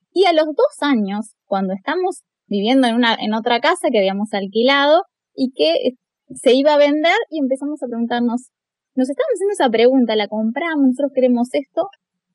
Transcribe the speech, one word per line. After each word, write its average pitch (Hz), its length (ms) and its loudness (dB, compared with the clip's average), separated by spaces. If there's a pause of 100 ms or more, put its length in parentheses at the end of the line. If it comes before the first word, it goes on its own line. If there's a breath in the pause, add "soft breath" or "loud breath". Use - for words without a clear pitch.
(140)
Y 381 120 2
a 349 80 4
los 311 120 2
dos 440 360 0
años, 220 520 -2 (120)
cuando 190 280 -2
estamos 349 480 -4 (260)
viviendo 233 400 2
en 226 80 -2
una, 233 240 2
en 214 140 -4
otra 240 260 -2
casa 311 320 0
que 226 60 2
habíamos 196 360 -2
alquilado 277 680 2 (320)
y 269 200 -4
que, 320 180 0
eh, 254 200 -4 (420)
se 240 180 2
iba 277 200 2
a 294 40 4
vender, 302 380 2 (140)
y 320 100 -8
empezamos 277 440 -4
a 247 40 -6
preguntarnos, 240 640 -4 (460)
nos 262 140 0
estábamos 508 260 -4
haciendo 392 180 -2
esa 294 160 0
pregunta, 233 460 2
"¿La 208 120 -2
compramos? 269 600 -2
¿Nosotros 269 280 0
queremos 247 380 2
esto?". 320 340 -4 (480)